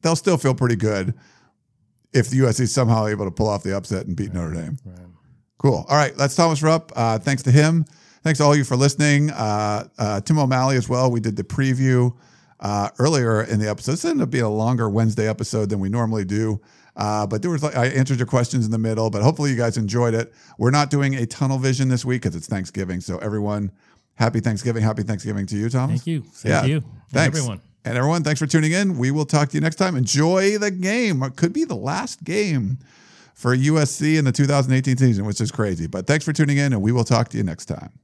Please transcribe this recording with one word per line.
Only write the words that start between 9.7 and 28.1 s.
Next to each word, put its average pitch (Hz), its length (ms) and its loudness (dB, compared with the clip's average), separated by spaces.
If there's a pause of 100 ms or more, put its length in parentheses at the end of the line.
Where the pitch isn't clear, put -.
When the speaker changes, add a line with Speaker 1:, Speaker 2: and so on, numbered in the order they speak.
Speaker 1:
uh, 104 220 -2
Tim 156 180 0
O'Malley 131 380 2
as 117 120 -2
well. 127 220 2
We 117 100 -2
did 107 160 -4
the 98 80 -6
preview, 131 680 0 (460)
uh, 101 280 -2 (100)
earlier 123 440 2
in 113 160 -2
the 107 100 0
episode. 104 240 -4
This 170 120 -4
ended 285 180 0
up 135 80 -2
being 127 140 0
a 107 60 0
longer 113 380 0
Wednesday 110 400 0
episode 110 420 -2
than 101 100 -2
we 95 80 -2
normally 110 360 -2
do. 107 380 -2 (340)
Uh, 104 300 -2
but 104 160 -4
there 175 80 -2
was, 147 120 -2
like, 147 140 -4
I 123 100 2
answered 131 320 0
your 123 80 0
questions 123 380 0
in 107 60 -2
the 113 80 -2
middle, 110 320 0
but 104 120 -2
hopefully 147 280 2
you 127 60 0
guys 117 200 0
enjoyed 113 380 0
it. 117 180 -2 (240)
We're 117 140 2
not 143 180 2
doing 139 260 0
a 120 120 -2
tunnel 135 320 -2
vision 131 300 0
this 127 180 0
week 127 160 -2
'cause 82 120 -2
it's 82 120 -10
Thanksgiving. 92 540 -4
So 92 180 -6
everyone, 104 520 -4 (440)
happy 113 260 2
Thanksgiving. 113 420 -2
Happy 107 200 0
Thanksgiving 101 440 -6
to 104 100 -6
you, 107 120 -2
Thomas. 131 320 -2
Speaker 2:
Thank - 60 -12
you. 160 260 -6
Same - 200 -4
Speaker 1:
Yeah. - 100 2
Speaker 2:
to 131 60 2
you 151 80 0
and 139 80 -4 (280)
Speaker 1:
Thanks. 135 260 2
Speaker 2:
everyone. 120 220 -4 (240)
Speaker 1:
And 120 140 -2
everyone, 160 240 0